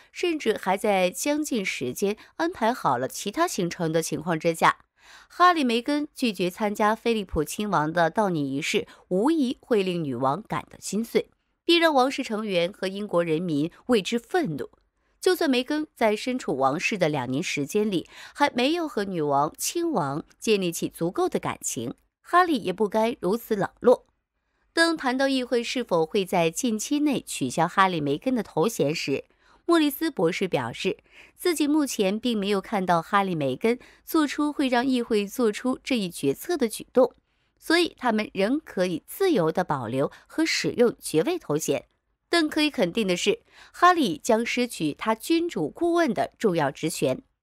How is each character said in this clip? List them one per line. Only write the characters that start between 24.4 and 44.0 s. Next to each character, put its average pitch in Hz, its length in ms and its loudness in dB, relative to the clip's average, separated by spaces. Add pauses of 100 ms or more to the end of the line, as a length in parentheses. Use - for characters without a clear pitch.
当 330 240 4
谈 262 200 -2
到 277 120 2
议 262 160 0
会 240 180 0
是 240 220 -2
否 165 200 2
会 196 200 0
在 170 260 2
近 220 260 -2
期 285 220 -2
内 285 260 0
取 - 240 -4
消 165 200 0
哈 190 180 2
里、 175 140 0
梅 143 180 -2
根 262 160 -2
的 226 80 0
头 160 240 0
衔 156 260 0
时， 143 340 -4 (380)
莫 339 140 4
里 302 100 4
斯 320 220 -4
博 170 220 0
士 185 160 -4
表 127 240 -4
示， - 260 -4 (380)
自 359 180 -2
己 294 140 0
目 294 180 2
前 208 320 0
并 240 180 -2
没 196 120 -2
有 202 120 0
看 190 240 -4
到 175 160 2
哈 196 220 0
里、 185 140 -2
梅 135 180 -2
根 233 240 0 (260)
做 311 220 0
出 294 260 -2
会 285 140 0
让 240 180 2
议 254 160 0
会 214 240 0
做 214 280 0
出 254 320 -4
这 262 120 0
一 190 140 -2
决 139 240 -2
策 - 220 -4
的 254 120 0
举 - 240 -12
动， 254 220 4 (460)
所 330 180 2
以 349 180 0
他 254 140 -2
们 214 240 0
仍 208 240 2
可 - 280 -2
以 180 200 -4
自 392 240 0
由 165 220 2
地 185 100 0
保 135 240 -4
留 131 240 0 (160)
和 - 180 -2
使 - 280 -2
用 233 260 4
爵 - 240 0
位 330 160 -2
头 - 180 -4
衔。 139 280 -2 (460)
但 330 180 2
可 302 140 0
以 302 80 2
肯 185 200 0
定 214 160 0
的 180 80 2
是， 180 260 0 (340)
哈 359 180 6
里 277 320 0